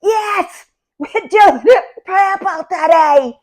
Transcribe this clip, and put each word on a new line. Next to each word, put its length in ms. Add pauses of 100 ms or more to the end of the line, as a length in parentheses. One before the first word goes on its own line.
Yes, 640 (340)
we're 100
doing 560
it 180 (220)
purple 640
today. 720